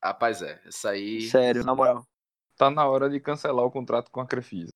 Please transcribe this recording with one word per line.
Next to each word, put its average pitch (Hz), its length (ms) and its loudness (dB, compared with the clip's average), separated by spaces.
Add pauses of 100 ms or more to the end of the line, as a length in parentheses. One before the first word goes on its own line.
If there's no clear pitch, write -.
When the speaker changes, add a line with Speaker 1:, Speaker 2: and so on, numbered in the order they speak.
Speaker 1:
Rapaz, 101 400 -2
é, 78 240 -12
essa - 240 -8
aí 104 320 -4
Speaker 2:
Sério, 120 420 4
na 127 100 0
moral. 123 300 2 (520)
Speaker 3:
Tá 139 140 4
na 147 180 2
hora 135 200 2
de 143 120 -2
cancelar 143 440 -2
o 123 60 0
contrato 120 400 -4
com 127 100 -10
a 127 60 -6
Crefisa. 110 500 -6